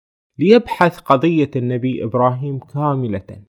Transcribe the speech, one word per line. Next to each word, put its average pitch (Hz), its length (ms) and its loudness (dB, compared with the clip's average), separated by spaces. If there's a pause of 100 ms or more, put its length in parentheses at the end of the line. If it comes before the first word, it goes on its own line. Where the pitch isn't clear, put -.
(400)
ليبحث 196 600 2
قضية 143 560 2
النبي 123 480 -2
إبراهيم 127 560 -2
كاملة 120 880 -6